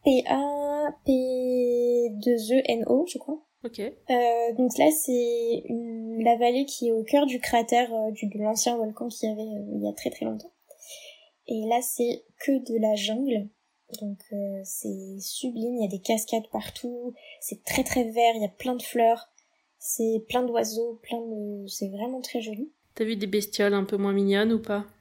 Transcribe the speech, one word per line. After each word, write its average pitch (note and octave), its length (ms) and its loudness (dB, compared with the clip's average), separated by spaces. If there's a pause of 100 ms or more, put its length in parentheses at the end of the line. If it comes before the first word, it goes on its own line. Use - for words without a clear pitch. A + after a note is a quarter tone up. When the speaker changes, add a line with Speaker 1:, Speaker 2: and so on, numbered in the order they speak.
Speaker 1:
P B3+ 220 6
A C#4+ 600 0 (180)
P C4+ 60 4 (1120)
deux A#3 300 2
E C4 100 6
N A3+ 240 0
O, C#4+ 180 4
je C4 120 -10
crois. D4+ 200 -8 (260)
Speaker 2:
Ok. A#3 140 -10
Speaker 1:
Euh, A#3 760 2
donc B3+ 220 2
là, C#4+ 120 6
c'est A#3 800 0
une... A3+ 560 -4
la A#3 120 6
vallée B3 280 2
qui A#3+ 240 -4
est A3+ 40 4
au A3 120 0
cœur C#4+ 220 4
du B3 120 -2
cratère, A#3+ 560 2
euh, A3 160 0
du... G#3+ 160 -6
de G3+ 120 -4
l'ancien A3+ 380 0
volcan A3 320 -4
qu'il A3 200 -4
y G#3+ 40 -2
avait, G#3+ 100 -6
euh, G#3 340 -8
il G3+ 80 -2
y G#3 40 0
a G#3 40 -2
très - 180 -6
très - 140 -8
longtemps. A2 260 -6 (960)
Et A3 220 -4
là, A#3 140 2
c'est A#3+ 420 -2 (160)
que C#4 120 2
de A#3+ 280 0
la G#3+ 160 4
jungle. G#3+ 520 -2 (520)
Donc, G3+ 180 -8 (140)
euh, G3 320 -6
c'est F#3+ 560 -8
sublime, A#3+ 560 -6
il A3+ 60 0
y - 20 2
a F#3 60 -2
des G3 80 -6
cascades A3 540 0
partout, A#3+ 600 -8 (280)
c'est - 240 -10
très - 180 0
très B3+ 220 2
vert, A#3 320 4
il A3 40 -4
y G#3 40 2
a G3 40 -2
plein B3+ 280 -4
de A#3 60 -8
fleurs, A#3 460 4 (520)
c'est A3 480 0
plein B3 160 2
d'oiseaux, A3+ 580 -2
plein A#3 180 -6
de... G#3 460 -8
c'est G3 220 -6
vraiment A#3 320 -6
très B3 200 -6
joli. A3 300 -8 (240)
Speaker 2:
T'as A3 100 -2
vu A3 120 -2
des G3+ 100 -4
bestioles G3+ 480 2
un G3 100 2
peu G3+ 120 -2
moins G3 160 2
mignonnes G3 400 4
ou A3 100 2
pas ? G#3 220 -2 (160)